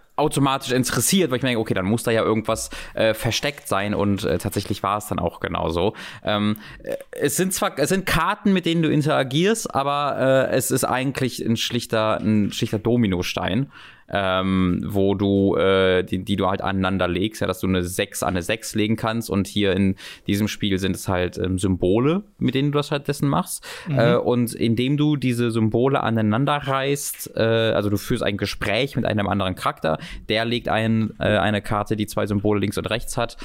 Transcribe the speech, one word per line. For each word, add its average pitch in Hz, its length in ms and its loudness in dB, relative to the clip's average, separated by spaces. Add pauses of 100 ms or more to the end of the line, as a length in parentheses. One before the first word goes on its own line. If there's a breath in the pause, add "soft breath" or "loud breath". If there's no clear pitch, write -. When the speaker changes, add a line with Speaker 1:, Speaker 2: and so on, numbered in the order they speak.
(180)
Speaker 1:
automatisch 139 540 0
interessiert, 131 600 2
weil 127 60 0
ich 120 60 -4
mir 131 60 2
denke, 117 120 0
okay, 110 120 -2
dann 95 120 -2
muss 110 180 0
da 120 80 0
ja 110 100 4
irgendwas, 110 480 0 (240 loud breath)
äh, 110 200 2
versteckt 135 540 -4
sein 101 280 0
und, 101 300 0
äh, 85 120 0
tatsächlich 101 460 -4
war 98 140 0
es 107 100 -8
dann 92 120 -4
auch 85 200 -4
genauso. 85 540 -2 (300 loud breath)
Ähm, 104 340 0 (260 loud breath)
äh, - 120 -6 (160)
es - 260 -2
sind 190 160 0
zwar, - 260 -2
es 151 100 2
sind 196 160 0
Karten, 180 480 0
mit 180 120 2
denen 165 180 2
du 151 60 2
interagierst, 143 840 0
aber, 135 800 2
äh, - 40 2
es 127 140 0
ist 127 140 0
eigentlich 131 600 -2
ein 113 140 0
schlichter, 110 640 0
ein 104 320 2
schlichter - 260 -2
Dominostein, 101 960 0 (420 loud breath)
ähm, 92 720 2
wo 98 300 2
du, 98 400 4
äh, 92 480 4
die, 92 220 -4
die 101 100 -2
du 95 120 0
halt 98 140 -2
aneinander 95 460 0
legst, 90 320 -2
ja, 98 80 -2
dass 92 140 -4
du 98 60 -2
eine 92 160 2
sechs 92 400 -4
an 71 80 0
eine 92 100 -2
sechs - 340 -4
legen 107 220 2
kannst 113 320 -4
und 95 180 0
hier 101 260 0
in 95 220 2 (320 loud breath)
diesem 104 220 2
Spiel 95 300 -2
sind 92 180 -2
es - 100 -12
halt, 90 300 0
ähm, 92 200 0
Symbole, 98 680 2 (140)
mit 120 160 0
denen 139 200 0
du 147 40 2
das 147 140 -2
halt 143 160 -4
dessen 143 220 0
machst. 160 340 -2 (240 loud breath)
Speaker 2:
Mhm. 139 120 0
Speaker 1:
Äh, 120 180 4
und 120 360 0
indem 120 440 0
du 151 180 2
diese 123 340 0
Symbole 117 540 2
aneinander 113 540 2
reißt, 139 800 -4
äh, - 40 2
also 113 480 2
du 101 60 0
führst 113 260 -2
ein 101 140 0
Gespräch 110 640 -2
mit 120 80 0
einem 101 240 0
anderen 95 260 0
Charakter, 151 420 -2 (300 loud breath)
der 110 160 0
legt 117 240 -2
ein, 110 520 2
äh, 104 180 2
eine 101 240 2
Karte, 104 340 -2
die 107 100 -2
zwei 104 220 -2
Symbole 104 320 2
links 101 180 -2
und - 120 -4
rechts 113 260 -6
hat, 117 300 -4